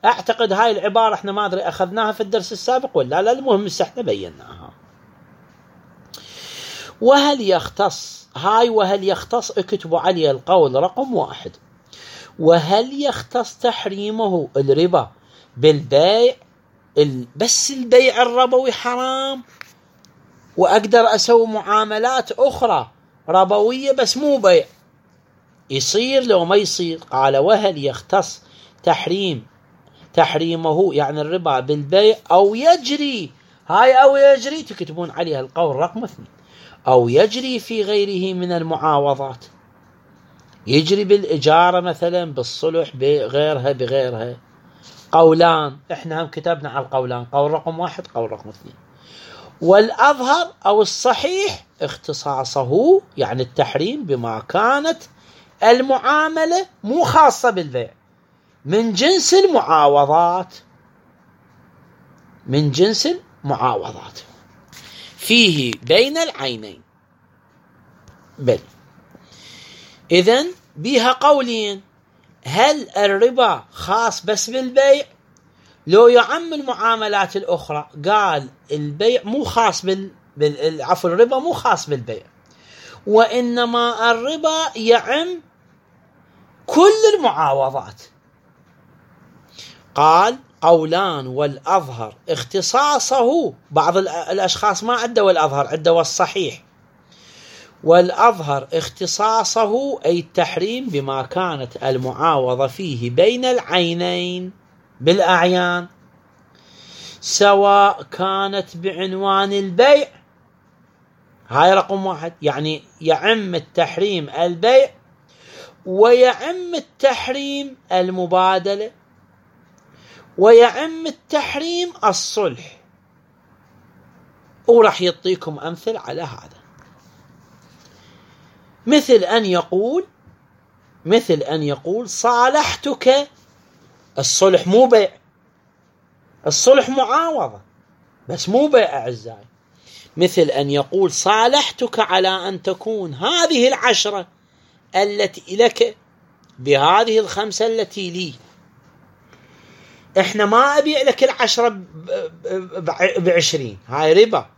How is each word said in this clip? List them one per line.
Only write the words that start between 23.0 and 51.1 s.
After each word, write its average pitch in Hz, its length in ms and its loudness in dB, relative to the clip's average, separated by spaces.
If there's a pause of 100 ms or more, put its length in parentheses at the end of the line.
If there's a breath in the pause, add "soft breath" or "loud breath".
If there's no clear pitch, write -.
ربوية 208 640 2
بس 262 240 0
مو 285 200 0
بيع، 185 280 4 (1040)
يصير 240 520 -2
لو 202 220 2
ما 185 120 2
يصير؟ 175 420 -4 (120)
قال: 135 260 0
"وهل 185 480 2
يختص 139 580 -4 (400 soft breath)
تحريم، 170 640 -2 (680 soft breath)
تحريمه"، 165 800 0
يعني 147 260 -2
الربا، 156 400 -2
"بالبيع 147 560 2 (140)
أو 196 240 4
يجري"، 277 800 0 (360 soft breath)
هاي 226 240 6 (100)
"أو 277 140 6
يجري" 277 460 4
تكتبون 170 480 -10
عليها 156 300 -6
القول 139 360 -4
رقم 175 280 -4
اثنين، - 240 -16 (580 soft breath)
"أو 127 220 4
يجري 220 500 0
في 220 240 -6
غيره 196 520 -2
من 180 180 -4
المعاوضات"، 143 920 -2 (1200)
يجري 160 380 2
بالإجارة 175 760 2
مثلًا، 175 440 -4
بالصلح، 160 720 -6
بغيرها، 139 760 0
بغيرها. 123 640 -4 (760 loud breath)
قولان، 160 640 4 (160)
إحنا 160 300 -8
هم 160 40 -8
كتبنا 151 440 -8
على 135 140 -8
القولان، 123 400 -6
قول 143 260 -2
رقم 160 280 -6
واحد، 175 280 -10
قول 113 260 -8
رقم 104 160 -16
اثنين. - 260 -20 (840 loud breath)
والأظهر 233 920 2 (120)
أو 208 160 4
الصحيح 349 840 -2 (160)